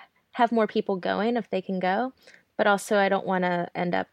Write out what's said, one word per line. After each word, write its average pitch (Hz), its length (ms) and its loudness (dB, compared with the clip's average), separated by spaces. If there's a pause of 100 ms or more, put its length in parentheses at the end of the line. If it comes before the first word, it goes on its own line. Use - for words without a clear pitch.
(320)
have 233 200 0
more 220 140 2
people 202 300 -2
going 196 400 -2
if 226 120 -6
they 190 140 -4
can 190 160 -4
go. 196 340 -2 (460)
But 208 80 2
also 202 320 2
I 196 100 4
don't 196 180 0
wanna 180 480 0
end 175 200 -2
up 190 180 -2